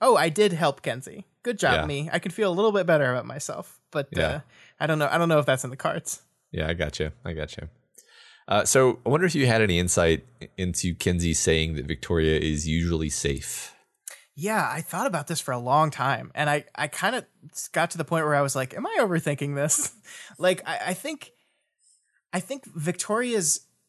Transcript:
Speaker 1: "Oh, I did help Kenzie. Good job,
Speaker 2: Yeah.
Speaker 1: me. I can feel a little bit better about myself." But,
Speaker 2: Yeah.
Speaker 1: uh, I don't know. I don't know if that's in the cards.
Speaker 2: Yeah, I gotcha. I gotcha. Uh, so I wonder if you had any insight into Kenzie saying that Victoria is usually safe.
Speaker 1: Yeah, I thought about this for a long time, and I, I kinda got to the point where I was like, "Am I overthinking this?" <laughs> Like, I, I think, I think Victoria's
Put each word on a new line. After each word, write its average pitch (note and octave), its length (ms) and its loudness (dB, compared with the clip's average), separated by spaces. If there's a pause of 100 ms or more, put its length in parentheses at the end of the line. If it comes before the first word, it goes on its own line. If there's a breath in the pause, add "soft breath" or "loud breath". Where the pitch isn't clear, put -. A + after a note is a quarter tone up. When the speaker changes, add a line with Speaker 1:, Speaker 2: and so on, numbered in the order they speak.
Speaker 1:
"Oh, A#3+ 160 6
I D#3+ 120 4
did G3 240 4
help D#3 300 0
Kenzie. C3 440 -8 (160)
Good A#3 160 -4
job, C#3+ 160 4
Speaker 2:
Yeah. D#2 120 2
Speaker 1:
me. D3 260 -4
I E3+ 60 0
can E3 140 -6
feel G#3 180 0
a E3+ 40 0
little G#3+ 180 2
bit F#3+ 140 0
better D3 240 4
about B2 140 -2
myself." - 560 -12 (100)
But, C#3+ 200 -4
Speaker 2:
Yeah. D#3+ 180 0
Speaker 1:
uh, D3 120 -4 (400 soft breath)
I D3+ 60 0
don't D#3 120 2
know. D3 120 2
I D#3+ 60 2
don't E3+ 140 2
know D#3 80 6
if C#3 80 2
that's C3 180 0
in B2 60 -8
the C3 60 -14
cards. - 440 -6 (300)
Speaker 2:
Yeah, D#2+ 180 -4
I E2+ 60 0
gotcha. D#2 380 -4 (120)
I F2 80 -8
gotcha. D2+ 360 -8 (800 loud breath)
Uh, G2+ 180 4
so B2+ 400 4
I - 20 -2
wonder D#3 160 2
if E3 100 2
you C3+ 120 2
had A2+ 160 4
any F2+ 160 4
insight E2+ 480 4 (320)
into F2+ 360 -2
Kenzie E2+ 400 2
saying D#2+ 420 2
that C2+ 100 -6
Victoria D#2 520 0
is D#2 300 -2
usually D#2+ 400 0
safe. - 680 -6 (600 loud breath)
Speaker 1:
Yeah, F3 360 -2
I C#3+ 120 -6
thought G3 240 -4
about E3+ 220 -4
this E3 120 -6
for C#3 120 -6
a B2 60 -4
long C#3+ 320 2
time, B2+ 440 -2
and D3 160 0
I, D3+ 140 0 (100)
I D3+ 140 -4
kinda G#3 380 -2 (460)
got E3+ 200 2
to E3+ 60 -10
the D#3+ 60 -2
point D#3+ 220 0
where D3+ 80 2
I C#3+ 80 4
was C#3 140 -2
like, C3 180 -4
"Am A#3 120 -8
I G#4+ 140 -4
overthinking D3+ 540 0
this?" D3 420 -2
<laughs> - 60 -20 (360 loud breath)
Like, F3+ 280 2
I, D#3+ 120 -4 (100)
I F3+ 60 -2
think, - 360 -10 (1000)
I F3+ 80 -2
think C4 240 -10 (100)
Victoria's F#3+ 840 -2 (280)